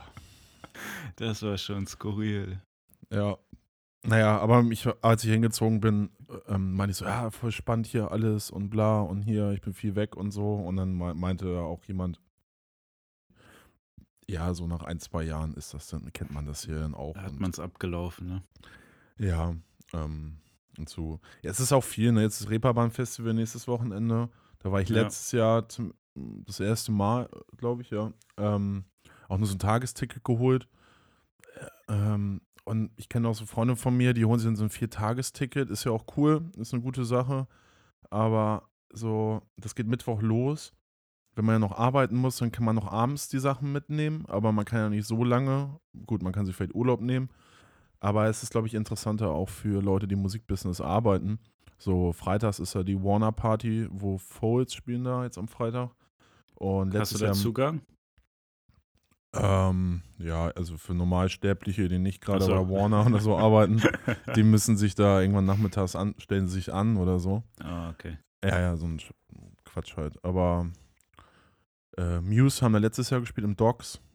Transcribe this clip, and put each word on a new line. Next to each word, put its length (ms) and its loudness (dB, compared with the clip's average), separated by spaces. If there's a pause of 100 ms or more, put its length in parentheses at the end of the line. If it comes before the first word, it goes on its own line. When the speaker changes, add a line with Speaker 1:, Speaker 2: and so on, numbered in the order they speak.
(1160)
Speaker 1:
Das 240 -4
war 160 -2
schon 300 -6
skurril. 760 -4 (500)
Speaker 2:
Ja. 260 0 (680)
Naja, 340 6
aber 240 6
mich, 240 -2 (140)
als 240 4
ich 60 2
hingezogen 500 2
bin, 280 2 (380)
ähm, 280 0
meinte 160 0
ich 60 -4
so, 80 -8
„Ja, 260 -2
voll 200 -4
spannend 360 -2
hier 240 -2
alles 400 0
und 180 -4
bla 320 4
und 220 -2
hier, 280 0
ich 100 -2
bin 120 -6
viel 220 -4
weg“ 200 -2
und 160 -4
so. 240 -2
Und 220 -4
dann 180 0
mei-, 180 -4
meinte 460 -2
auch 260 -6
jemand, 360 -6 (2000)
„Ja, 240 -2
so 140 -6
nach 160 -4
ein, 160 -8
zwei 240 -6
Jahren 300 -4
ist 200 -14
das 140 -14
dann, 260 -12
kennt 180 -10
man 140 -8
das 200 -10
hier 140 -6
dann 160 -6
auch.“ 200 -10
Speaker 1:
Da 80 -12
hat 80 -10
Speaker 2:
und 80 -10
Speaker 1:
man's 200 -4
abgelaufen, 680 -8
ne? 160 -8 (760)
Speaker 2:
Ja, 360 0 (380)
ähm, 440 -8 (400)
und 120 -12
so. 300 -8 (220)
Ja, 100 -8
es 80 -4
ist 140 0
auch 100 4
viel, 280 2
ne? 100 6
Jetzt 200 0
ist 80 -8
Reeperbahn-Festival 840 0
nächstes 340 -4
Wochenende. 640 -2 (300)
Da 120 -4
war 100 2
ich 80 -2
Speaker 1:
Ja. 140 4
Speaker 2:
letztes 280 -6
Jahr 380 2
zum, 240 -10 (520)
das 140 -10
erste 320 -2
Mal, 380 0 (280)
glaub 240 -2
ich, 80 -18
ja. 240 -4 (240)
Ähm, 480 0 (420)
auch 100 0
nur 100 2
so 80 -4
ein 40 -6
Tagesticket 640 -2
geholt. 440 2 (880)
Äh, 380 -12
ähm, 480 0 (240)
und 320 -2
ich 120 -14
kenne 200 0
auch 60 0
so 100 -10
Freunde 320 0
von 180 0
mir, 180 4
die 120 2
holen 140 4
sich 80 0
dann 100 0
so 80 -2
ein 40 0
Viertagesticket. 1000 -4
Ist 160 -6
ja 80 0
auch 120 -4 (120)
cool, 400 2
ist 160 -8
eine 100 -2
gute 220 -4
Sache. 420 -2 (600)
Aber 600 0 (220)
so, 500 -2 (160)
das 160 -12
geht 140 -6
Mittwoch 340 -2
los. 520 0 (600)
Wenn 100 0
man 100 4
ja 40 4
noch 180 0
arbeiten 400 2
muss, 200 0
dann 140 -2
kann 140 -2
man 100 4
noch 160 -2
abends 380 -2
die 100 -2
Sachen 320 -2
mitnehmen. 560 -4
Aber 240 0
man 140 2
kann 140 -2
ja 100 0
nicht 180 -2
so 160 0
lange. 560 0 (260)
Gut, 180 -2
man 100 -2
kann 120 0
sich 100 -4
vielleicht 200 -4
Urlaub 260 2
nehmen. 280 -2 (720)
Aber 280 2
es 160 -2
ist, 80 -10
glaub 140 0
ich, 100 -6
interessanter 560 -2
auch 180 -2
für 320 -2
Leute, 260 2
die 60 -2
im 80 2
Musikbusiness 600 -4
arbeiten. 580 2 (400)
So, 340 2
freitags 460 -2
ist 160 -6
ja 80 0
die 180 0
Warner-Party, 880 0
wo 260 -4
Folds 580 -2
spielen 280 -6
da 200 -4
jetzt 140 -10
am 100 -8
Freitag. 440 -6 (640)
Und 380 0
Speaker 1:
Hast 0 -
du 60 2
Speaker 2:
letztes 200 0
Speaker 1:
da 80 2
Speaker 2:
Jahr 60 4
Speaker 1:
Zugang? 480 0 (1500)
Speaker 2:
Ähm, 680 2 (180)
ja, 360 -2
also 220 -6
für 160 -8
Normalsterbliche, 960 0
die 100 0
nicht 220 -2
gerade 240 2
Speaker 1:
Ach 20 6
so. 60 4 (120)
Speaker 2:
bei 40 0
Warner 360 4
oder 140 6
so 180 2
Speaker 1:
<laughs> 0 -
Speaker 2:
arbeiten, 440 8 (540)
die 80 8
müssen 340 8
sich 180 2
da 260 6
irgendwann 240 4
nachmittags 500 0
an, 220 -2
stellen 300 0
sie 80 -4
sich 180 -4
an 240 2
oder 220 2
so. 240 -2 (180)
Speaker 1:
Ah, 280 -8
okay. 280 -12 (260)
Speaker 2:
Ja, 160 2
ja, 180 2
so 80 -4
ein 140 -4
Sch-, 140 -16 (520)
Quatsch 320 -10
halt. 260 -8
Aber, 440 2 (1300)
äh, 240 0
Muse 420 4
haben 100 6
wir 60 6
letztes 300 0
Jahr 100 0
gespielt 260 -4
im 100 0
Docks, 440 0 (140)